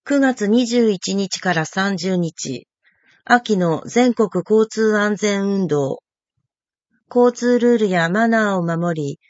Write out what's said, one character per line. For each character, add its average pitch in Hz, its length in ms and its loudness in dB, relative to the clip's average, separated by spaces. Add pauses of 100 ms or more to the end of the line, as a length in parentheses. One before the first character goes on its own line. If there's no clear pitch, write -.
九 285 160 0
月 247 280 0
二 233 180 2
十 233 240 2
一 190 240 -4
日 196 240 -4
か 185 140 -2
ら 160 140 -2
三 196 320 -4
十 185 180 -2
日、 147 500 -6 (580)
秋 233 340 0
の 170 280 0
全 240 280 2
国 185 340 -2
交 220 180 4
通 220 320 0
安 208 180 0
全 202 280 -2
運 196 220 -2
動。 143 360 -2 (1080)
交 247 200 4
通 240 260 0
ル 240 160 4
ー 226 40 2
ル 208 100 0
や 170 200 0
マ 220 200 0
ナ 214 280 0
ー - 0 -
を 175 60 -2
守 170 400 -2
り、 143 280 -8